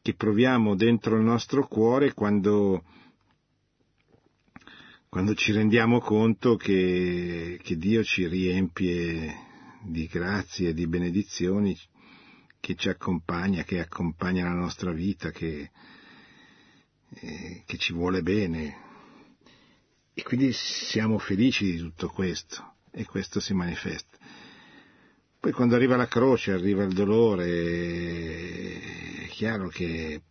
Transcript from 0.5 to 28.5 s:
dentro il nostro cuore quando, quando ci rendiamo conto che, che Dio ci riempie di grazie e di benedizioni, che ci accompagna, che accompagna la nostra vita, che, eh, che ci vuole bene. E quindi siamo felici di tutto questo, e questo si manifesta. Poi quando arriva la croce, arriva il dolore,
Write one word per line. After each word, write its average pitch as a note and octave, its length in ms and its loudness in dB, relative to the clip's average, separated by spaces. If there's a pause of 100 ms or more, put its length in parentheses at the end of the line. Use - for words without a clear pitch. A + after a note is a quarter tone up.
dentro A2+ 400 4
il A2 80 4
nostro A#2+ 420 2
cuore B2 480 4
quando, G2+ 680 2 (2250)
quando G2 260 0
ci G#2 200 0
rendiamo A2+ 480 4
conto A2 560 4
che, F2+ 1040 0
che F2 140 -4
Dio G#2 260 2
ci F2+ 240 0
riempie F2 1040 -2 (480)
di E2 260 -6
grazie F2+ 640 -4
e D#2+ 40 -2
di E2 140 -2
benedizioni, F2+ 840 0 (880)
che - 160 -6
ci - 140 -2
accompagna, F2 760 -2
che F2+ 160 -4
accompagna F2+ 640 -2
la F2 120 -2
nostra F2 360 -4
vita, E2+ 400 -4
che, D2+ 400 -8 (1500)
eh, E2 440 -14
che - 120 -10
ci - 160 -4
vuole F2+ 280 0
bene. E2 640 -2 (1300)
E - 100 -12
quindi B2+ 300 2
siamo - 640 -2
felici G2+ 540 2
di E2+ 60 -2
tutto E2+ 320 -8
questo, - 680 -6 (160)
e A2 140 -10
questo - 340 -6
si - 140 -4
manifesta. F2 640 -6 (1200)
Poi - 120 0
quando A#2+ 240 4
arriva B2+ 200 6
la B2 120 2
croce, A#2+ 440 2
arriva F#2+ 320 2
il F#2 100 0
dolore, G2+ 520 4 (1800)